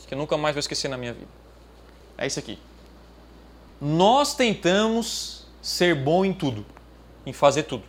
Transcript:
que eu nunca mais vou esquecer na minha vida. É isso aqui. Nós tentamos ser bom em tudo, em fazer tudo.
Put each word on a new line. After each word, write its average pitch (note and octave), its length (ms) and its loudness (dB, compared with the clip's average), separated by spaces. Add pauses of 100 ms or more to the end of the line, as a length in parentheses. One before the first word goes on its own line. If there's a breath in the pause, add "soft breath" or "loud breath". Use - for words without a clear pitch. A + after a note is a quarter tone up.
que - 60 -10
eu C3+ 60 -6
nunca D3+ 180 -2
mais D3+ 180 0
vou C#3+ 60 -4
esquecer C#3+ 280 -4
na C3 100 -6
minha A#2+ 160 -8
vida. - 160 -18 (880)
É - 80 -4
isso C3+ 120 -4
aqui. - 200 -12 (1200)
Nós F#3+ 540 4
tentamos A3 1120 0 (160)
ser F3 320 2
bom D#3 320 2
em F#3+ 80 -2
tudo, A#2+ 280 -4 (640)
em C3+ 80 -10
fazer C#3+ 300 4
tudo. B2 260 -8